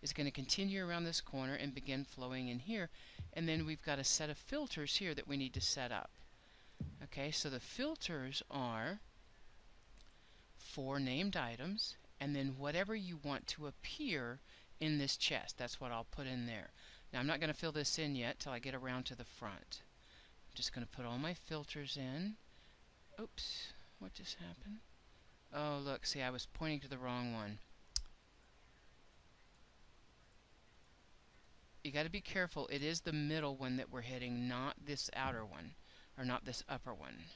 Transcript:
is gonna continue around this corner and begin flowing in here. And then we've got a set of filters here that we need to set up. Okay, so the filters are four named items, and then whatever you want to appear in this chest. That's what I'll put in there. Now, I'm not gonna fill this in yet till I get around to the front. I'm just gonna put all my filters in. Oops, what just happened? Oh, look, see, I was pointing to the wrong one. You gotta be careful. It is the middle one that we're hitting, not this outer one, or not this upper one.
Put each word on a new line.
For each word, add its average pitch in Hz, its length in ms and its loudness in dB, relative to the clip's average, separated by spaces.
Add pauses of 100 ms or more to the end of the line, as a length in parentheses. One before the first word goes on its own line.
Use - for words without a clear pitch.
is 151 120 0
gonna 143 180 4
continue 190 560 4
around 170 160 4
this 165 160 2
corner 135 360 0
and 135 200 0
begin 135 300 0
flowing 127 420 -2
in 123 120 2
here. 180 300 0 (440)
And 165 120 2
then 160 200 4
we've 151 180 -2
got 143 160 4
a 135 60 2
set 151 240 6
of 147 80 0
filters 254 580 0
here 180 180 4
that - 140 -2
we 143 80 2
need 131 200 2
to 131 60 2
set 123 300 2
up. - 200 0 (920)
Okay, 143 280 -2
so 147 180 2
the 131 100 0
filters 165 920 0
are 127 520 0 (1500)
four 139 460 0
named 151 340 4
items, 143 640 0 (240)
and 143 120 4
then 135 240 4
whatever 170 380 2
you 180 260 -2
want 139 260 0
to 151 200 -2
appear 139 720 0 (400)
in 156 180 6
this 139 200 4
chest. - 400 2
That's - 240 -2
what 127 100 -2
I'll 113 140 0
put 143 200 -4
in 127 200 0
there. 113 240 -2 (420)
Now, 127 80 0
I'm 131 80 4
not 196 140 6
gonna 156 120 4
fill 160 200 0
this 147 260 4
in 147 160 4
yet 123 240 2
till 135 140 -4
I 120 60 0
get 131 140 -2
around 127 340 0
to 131 80 -4
the 120 100 -6
front. - 580 -6
I'm - 720 -18
just - 160 2
gonna 120 140 -2
put - 180 -6
all 120 140 0
my 160 160 2
filters 147 640 -4
in. 151 400 -2 (840)
Oops, - 540 -4 (260)
what 190 140 -8
just - 240 -6
happened? 185 420 -6 (760)
Oh, 147 300 2
look, 139 220 0
see, 143 160 2
I 127 80 4
was 127 160 -2
pointing 156 340 2
to 139 80 -8
the 135 100 -4
wrong 123 360 2
one. 107 260 -2 (4000)
You 143 80 -2
gotta 151 180 4
be 196 120 0
careful. 175 480 2
It 139 120 2
is 165 200 2
the 170 100 0
middle 151 460 4
one 127 180 2
that 131 160 0
we're - 80 -4
hitting, 123 480 0
not 127 380 0
this 143 280 0
outer 127 320 2
one, 82 300 -8 (420)
or 131 60 -2
not 123 220 2
this 104 240 -4
upper 131 240 -2
one. 69 320 -8 (100)